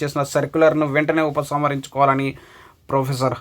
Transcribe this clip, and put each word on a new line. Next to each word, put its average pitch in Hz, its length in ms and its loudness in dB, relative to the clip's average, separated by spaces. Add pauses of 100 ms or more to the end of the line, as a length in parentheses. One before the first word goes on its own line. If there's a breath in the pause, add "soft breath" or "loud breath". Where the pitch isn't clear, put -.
చేసిన 143 200 -2
సర్క్యులర్ను 151 640 2
వెంటనే 151 360 0
ఉపసంహరించుకోవాలని 139 1160 0 (520 loud breath)
ప్రొఫెసర్ 131 520 0